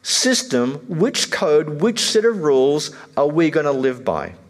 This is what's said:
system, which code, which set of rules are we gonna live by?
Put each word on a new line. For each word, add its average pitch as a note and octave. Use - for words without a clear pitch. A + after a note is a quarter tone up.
system, C#3
which G3+
code, D3+
which A#3
set G#3+
of A3
rules C#3+
are C#3+
we D#3
gonna D3
live C3
by? E2